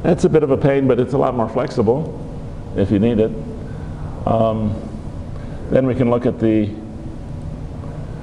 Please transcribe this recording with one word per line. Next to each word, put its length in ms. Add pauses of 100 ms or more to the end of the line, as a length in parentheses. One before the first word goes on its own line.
It's 200
a 60
bit 140
of 80
a 60
pain, 300
but 120
it's 140
a 40
lot 180
more 140
flexible 680 (580)
if 160
you 80
need 200
it. 120 (920)
Um, 460 (1000)
then 160
we 100
can 140
look 160
at 140
the, 300 (1500)